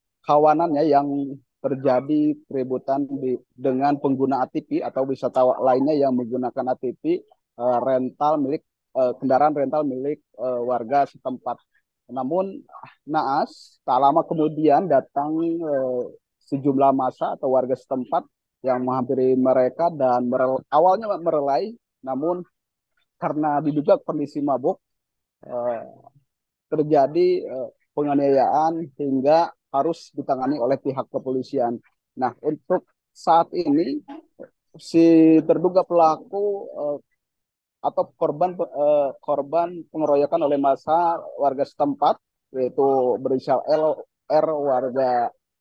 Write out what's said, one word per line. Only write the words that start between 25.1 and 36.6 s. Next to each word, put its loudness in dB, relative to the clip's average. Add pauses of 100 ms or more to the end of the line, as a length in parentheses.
eh, -6 (880)
terjadi, 2 (140)
eh, -10 (260)
penganiayaan 0
hingga 0 (200)
harus -4
ditangani -4
oleh 0
pihak -6
kepolisian. -4 (380)
Nah, -4 (100)
untuk -4 (240)
saat 2
ini -2 (720)
si 6 (100)
terduga 2
pelaku, 2 (260)